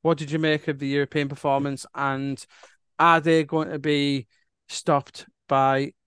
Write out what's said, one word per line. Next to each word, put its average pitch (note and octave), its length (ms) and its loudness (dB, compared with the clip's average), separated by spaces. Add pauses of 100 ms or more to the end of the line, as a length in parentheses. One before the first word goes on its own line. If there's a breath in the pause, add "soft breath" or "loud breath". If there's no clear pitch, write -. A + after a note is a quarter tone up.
what D#3+ 160 2
did C#3+ 120 -10
you D#3 100 -2
make D#3 280 0
of C#3+ 100 -2
the C#3 100 -6
European C#3+ 420 -2
performance, C#3 560 -2 (100)
and C3+ 500 -4 (540 soft breath)
are E3 220 6
they D#3+ 240 4
going D#3 240 -4
to D3+ 100 -6
be C#3+ 480 0 (400)
stopped - 580 -2 (220)
by C3+ 460 2 (140)